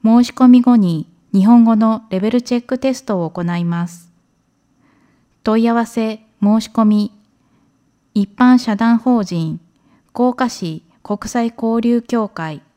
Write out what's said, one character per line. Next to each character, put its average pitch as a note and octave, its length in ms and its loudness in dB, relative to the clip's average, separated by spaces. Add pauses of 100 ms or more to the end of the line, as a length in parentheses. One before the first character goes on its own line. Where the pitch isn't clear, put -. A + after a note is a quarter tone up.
申 A#3 200 4
し - 80 -2
込 B3+ 160 2
み B3 140 8
後 B3 140 2
に E3+ 320 0 (260)
日 G3 120 2
本 A#3 180 6
語 A3+ 120 2
の A3 340 0
レ F#3 100 -4
ベ G#3+ 120 -2
ル A#3+ 100 0
チ B3 140 -6
ェ A#3+ 60 -4
ッ - 40 -20
ク B3+ 120 -6
テ C4+ 160 -4
ス B3+ 100 -12
ト F#3 200 -4
を D#3+ 60 -6
行 F3 140 -8
い F3 200 -4
ま E3+ 240 -4
す。 - 240 -20 (1300)
問 A3+ 200 0
い A#3 40 0
合 A#3 60 0
わ A#3 120 -2
せ、 A3 360 -8 (200)
申 G#3 200 2
し - 80 -14
込 A3+ 160 0
み、 G#3 260 0 (1000)
一 G3+ 200 -2
般 B3 260 4
社 A3 160 -4
団 A3+ 220 0
法 A#3 260 0
人、 E3 360 -6 (520)
甲 B3 220 -2
賀 B3+ 140 -4
市 E3 360 -10 (180)
国 G#3 260 -8
際 A#3 280 -4
交 A3+ 260 -4
流 A#3 200 0
協 A3+ 280 -4
会。 D#3 320 -12 (160)